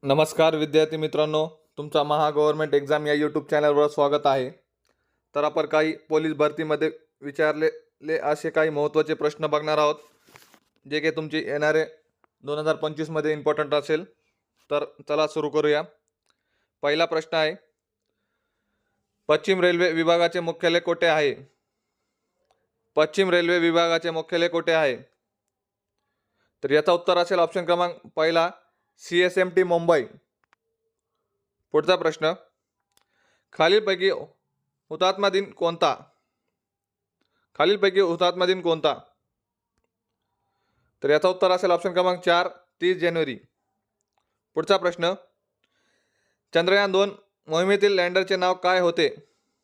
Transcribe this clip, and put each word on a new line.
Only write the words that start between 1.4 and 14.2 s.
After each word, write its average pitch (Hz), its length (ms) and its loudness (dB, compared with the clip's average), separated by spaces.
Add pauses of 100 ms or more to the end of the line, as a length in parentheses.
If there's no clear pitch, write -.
तुमचा 151 260 -2
महा 151 280 0
गव्हर्नमेंट 151 440 0
एक्झाम 147 320 0
या 147 80 2
YouTube 151 360 -2
चॅनलवर 147 380 2
स्वागत 147 380 0
आहे. 135 240 0 (840)
तर 147 100 0
आपण 156 220 -2
काही 156 300 0
पोलीस 156 360 -2
भरतीमध्ये 151 580 -2 (300)
विचारलेले 151 960 -4
असे 151 320 -4
काही 156 200 0
महत्त्वाचे 151 440 0
प्रश्न 151 320 -4
बघणार 151 320 -2
आहोत, 151 160 2 (960)
जे 151 100 -4
की 156 100 -2
तुमची 156 280 -6
येणारे 151 460 0 (560)
दोन 147 180 -8
हजार 151 180 -2
पंचवीसमध्ये 156 560 -4
इम्पॉर्टंट 147 420 -2
असेल. 156 300 -2 (680)